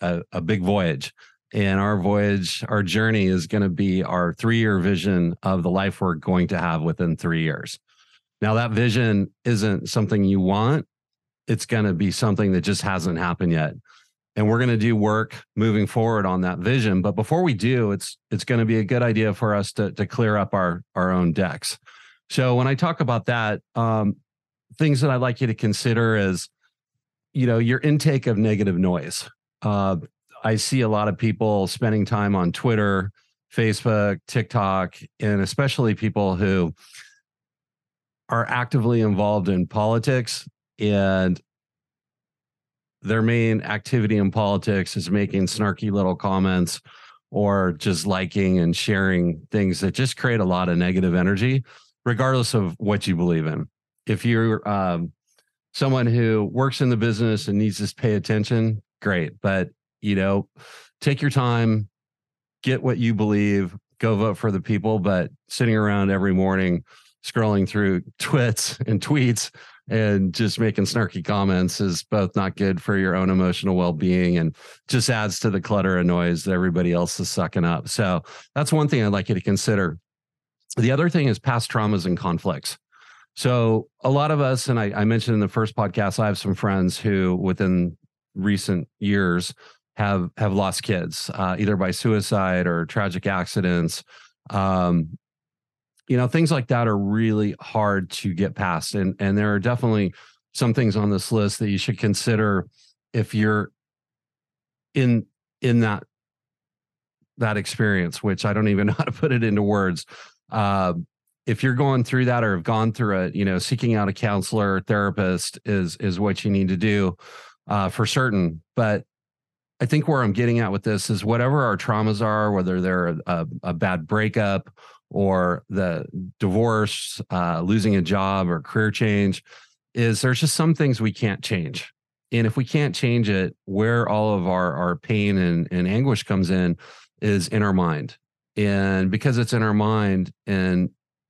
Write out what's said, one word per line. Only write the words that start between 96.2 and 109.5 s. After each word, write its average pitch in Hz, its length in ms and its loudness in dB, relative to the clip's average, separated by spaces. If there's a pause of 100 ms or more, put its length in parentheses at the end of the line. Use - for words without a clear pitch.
things 160 240 2
like 135 160 0
that 120 220 2
are 104 100 2
really 107 600 0
hard 101 500 -2
to 95 240 -6
get 95 220 -2
past. 90 400 -4
And, 92 240 -2
and 98 180 0
there 104 160 2
are 101 60 0
definitely 113 540 0 (380)
some 117 220 0
things 107 220 2
on 104 140 0
this 95 200 -2
list 104 300 0
that 107 100 0
you 95 80 0
should - 180 -4
consider 104 720 0 (460)
if 110 220 -2
you're 107 360 0 (1200)
in, 123 320 2 (340)
in 120 200 2
that, 104 220 0 (1300)
that 107 200 0
experience, 98 640 0
which 98 240 -2
I 104 80 0
don't 107 140 2
even 101 200 2
<laughs> - 20 2
know 107 60 0
how - 100 -2
to - 80 -4
put 156 180 -2
it 120 140 2
into 104 180 2